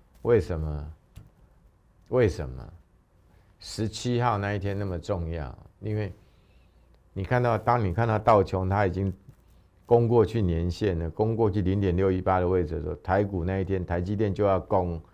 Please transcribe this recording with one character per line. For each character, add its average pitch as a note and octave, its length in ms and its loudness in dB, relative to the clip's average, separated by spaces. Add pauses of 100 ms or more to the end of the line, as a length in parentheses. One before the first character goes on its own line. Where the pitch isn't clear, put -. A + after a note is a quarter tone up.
(220)
为 A2+ 180 4
什 E2+ 200 -2
么？ D2+ 340 -6 (1160)
为 A#2+ 200 4
什 C#2+ 180 -4
么 A#1+ 260 -14 (840)
十 - 280 -6
七 A#2+ 340 -2
号 A#2 160 0
那 G2+ 160 -2
一 G2+ 60 -4
天 G2 180 -4
那 G2+ 80 -4
么 F2+ 140 -4
重 E2+ 320 -4
要？ D2 260 -8 (220)
因 G#2+ 160 -6
为 G#2 180 -6 (1000)
你 G2 120 -6
看 B2 180 0
到， A#2 160 2
当 A#2+ 260 2
你 F#2 80 0
看 A#2 160 0
到 G#2+ 120 0
道 G#2+ 240 6
琼 F#2 260 -2
它 G2+ 160 2
已 F#2 60 0
经 F#2+ 200 -2 (720)
攻 A#2+ 220 4
过 A2+ 160 6
去 A2+ 160 0
年 F2 300 0
线 F2 300 -2
了， E2 100 -4
攻 A2 260 -2
过 A2 140 2
去 G2 120 0
零 F#2+ 200 0
点 F2+ 140 2
六 F#2+ 160 2
一 F#2 100 0
八 F#2 180 2
的 F2+ 80 2
位 F#2 160 2
置 E2 120 -6
的 D#2 60 -6
时 D#2+ 60 -8
候， D#2+ 80 -6
台 G2 280 0
股 G2 200 -2
那 F#2+ 160 -2
一 F#2+ 40 -2
天 F2+ 200 -2
台 F2 160 -4
积 F#2+ 160 -4
电 G#2 160 0
就 G2+ 120 -2
要 F#2+ 160 4
攻， F2 420 -2 (120)